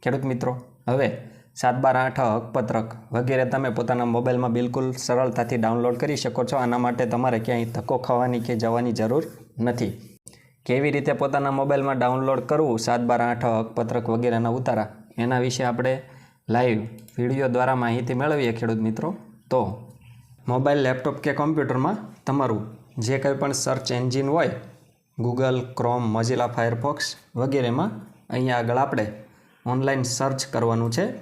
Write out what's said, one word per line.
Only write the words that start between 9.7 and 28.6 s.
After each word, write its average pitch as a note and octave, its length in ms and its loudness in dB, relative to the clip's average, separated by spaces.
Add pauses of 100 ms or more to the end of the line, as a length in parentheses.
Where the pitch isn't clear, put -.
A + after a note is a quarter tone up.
કેવી C#3 300 2
રીતે C#3+ 160 0 (100)
પોતાના C#3 380 0
મોબાઈલમાં C#3 400 2
ડાઉનલોડ C3 520 2
કરવું D3+ 340 2
સાત A#2+ 240 2
બાર A#2+ 160 4
આઠ A#2+ 240 0
હકપત્રક A2+ 640 -2
વગેરેના A#2 460 2
ઉતારા, A2+ 280 0 (340)
એના B2 240 2
વિશે B2+ 240 -2
આપણે B2+ 240 0 (600)
લાઈવ A#2+ 260 4 (380)
વીડિયો B2+ 360 0
દ્વારા B2+ 280 2
માહિતી A#2+ 400 0
મેળવીએ, C#3+ 360 0
ખેડૂત A2+ 300 0
મિત્રો. C#3 260 -4 (360)
તો C3 100 2 (920)
મોબાઈલ, C3+ 360 2
લેપટોપ B2+ 380 -2
કે C#3+ 160 0
કમ્પ્યુટરમાં D3 640 0 (240)
તમારું B2+ 400 0 (380)
જે C3 180 0
કંઈ C3+ 180 0
પણ C#3 240 0
સર્ચ C3 240 -2 (140)
એન્જિન C3 360 0
હોય, D#3+ 140 2 (720)
Google, B2+ 340 2 (200)
Chrome, A#2+ 340 0
Mozilla A#2 420 2
Firefox A#2+ 440 0 (400)
વગેરેમાં C3+ 520 0 (420)
અહીંયા B2+ 280 2